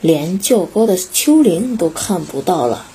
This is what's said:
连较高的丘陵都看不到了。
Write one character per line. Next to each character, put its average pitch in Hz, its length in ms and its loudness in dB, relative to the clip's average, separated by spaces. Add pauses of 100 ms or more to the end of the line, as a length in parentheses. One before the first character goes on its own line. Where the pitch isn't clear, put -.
连 165 380 0
较 202 260 2
高 214 220 0
的 190 100 2
丘 302 460 2
陵 226 340 0
都 170 140 0
看 165 340 -4
不 135 160 -8
到 151 260 0
了。 113 280 -4